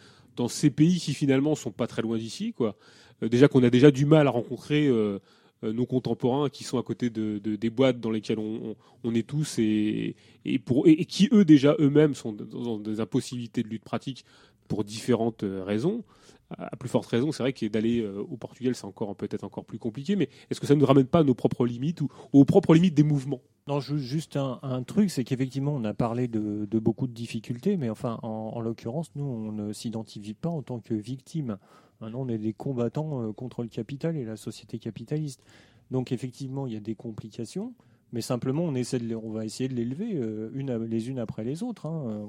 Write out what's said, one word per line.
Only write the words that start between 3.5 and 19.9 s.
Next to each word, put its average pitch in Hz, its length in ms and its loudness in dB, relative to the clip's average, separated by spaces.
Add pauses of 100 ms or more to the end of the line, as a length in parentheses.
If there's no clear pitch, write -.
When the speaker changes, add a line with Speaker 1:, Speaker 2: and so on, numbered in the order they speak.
Speaker 1:
a 120 60 6
déjà 127 220 8
du 131 140 2
mal 147 220 8
à - 20 2
rencontrer, 127 580 -2
euh, 107 320 2 (440)
euh, 110 100 -2
nos 120 120 -2
contemporains 127 640 0
qui - 140 -12
sont - 140 -4
à 113 60 0
côté 120 260 -4
de, 107 300 -4
de, 107 160 -4
des 110 140 -2
boîtes 123 300 2
dans 113 120 -4
lesquelles 110 280 -2
on, 110 320 -8
on, 104 40 -14 (280)
on 117 120 -2
est 113 120 0
tous 147 320 -4
et, 110 560 0 (300)
et, 135 140 -2
pour, 127 280 2
et, 160 40 10
et 160 140 4
qui, - 260 2
eux, 208 140 8
déjà, 147 340 8
eux-mêmes 147 360 6
sont 113 180 -8
dans 117 460 -8
des 107 200 -6
impossibilités 120 640 -4
de 110 40 -12
lutte 110 160 -10
pratique - 420 -8 (420)
pour 104 160 -2
différentes, 113 600 -2
euh, 95 200 -6
raisons. 131 400 -2 (540)
À - 200 -12
plus 123 100 -10
forte 110 200 0
raison, 135 260 0
c'est 120 100 -6
vrai 135 80 0
que 117 140 -6
d'aller, 110 340 0
euh, 101 220 -6
au 127 160 -10
Portugal, 123 360 -6
c'est - 120 -12
encore, 101 320 -8
peut-être 104 260 -6
encore 98 220 -12
plus 113 140 -14
compliqué, 139 360 -4